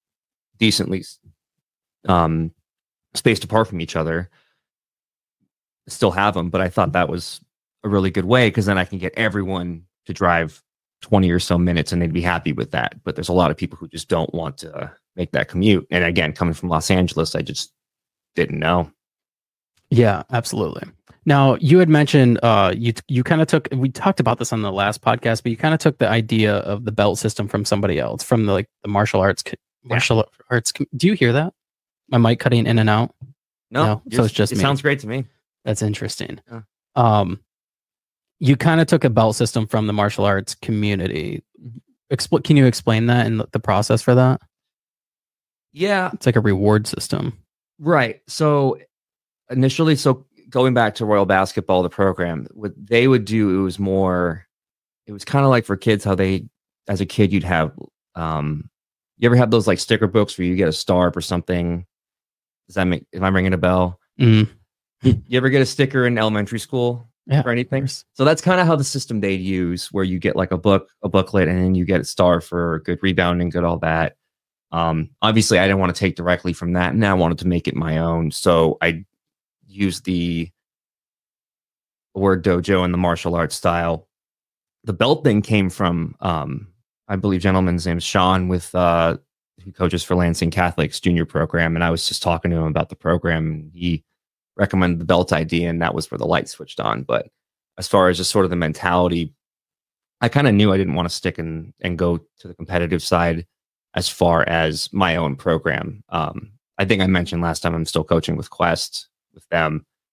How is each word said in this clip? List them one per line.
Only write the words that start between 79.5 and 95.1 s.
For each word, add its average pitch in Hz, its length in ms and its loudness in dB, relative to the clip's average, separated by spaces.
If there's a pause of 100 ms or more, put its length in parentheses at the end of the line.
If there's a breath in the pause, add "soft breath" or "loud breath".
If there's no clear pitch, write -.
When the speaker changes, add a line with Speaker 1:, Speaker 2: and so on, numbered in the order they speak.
Speaker 1:
used 98 380 -4
the 85 460 -4 (1600)
word 95 300 0
dojo 90 400 2
and 90 100 0
the 87 40 -2
martial 85 360 -2
arts 85 220 -2
style. 85 520 -2 (760)
The 110 80 -4
belt 117 320 2
thing 104 180 4
came 101 280 0
from, 87 500 -2
um, 73 480 -6 (400)
I 101 80 -4
believe, 92 240 0
gentleman's 90 460 0
name 85 120 -2
is 82 60 -8
Sean 92 440 2
with, 90 260 -4
uh, 85 440 2 (440)
who 92 100 -18
coaches 87 320 -2
for - 100 -2
Lansing 85 360 0
Catholic's 82 500 -2
junior 85 240 0
program, 82 520 -2
and 85 80 0
I 85 60 0
was 82 180 -4
just - 140 -8
talking 85 280 -2
to 85 80 -2
him 80 60 -2
about 78 240 -2
the - 80 -18
program, 82 540 -2
and 78 240 -12
he 87 300 -4 (520)
recommended 90 420 0
the 85 60 -10
belt 87 280 2